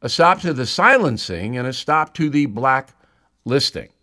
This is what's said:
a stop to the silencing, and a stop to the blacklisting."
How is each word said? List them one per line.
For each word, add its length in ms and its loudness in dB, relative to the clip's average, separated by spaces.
a 80 -6
stop 320 4
to 100 -2
the 140 -2
silencing, 920 0
and 100 -4
a 60 -6
stop 420 -2
to 140 -2
the 160 0
blacklisting." 1400 -4